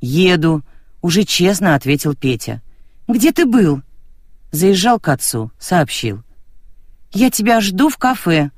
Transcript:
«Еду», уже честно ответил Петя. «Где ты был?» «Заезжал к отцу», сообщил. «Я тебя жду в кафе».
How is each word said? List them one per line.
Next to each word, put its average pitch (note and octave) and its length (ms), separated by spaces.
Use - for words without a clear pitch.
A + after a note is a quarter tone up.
«Еду», D#3+ 600
уже F3+ 220
честно F3+ 500
ответил C#3+ 400
Петя. A2+ 480
«Где A#3+ 240
ты E4+ 120
был?» F#3+ 380
«Заезжал G3 480
к - 80
отцу», A#2 500
сообщил. A#2+ 640
«Я A#3+ 220
тебя A3+ 280
жду G3+ 280
в C#4 100
кафе». E3 600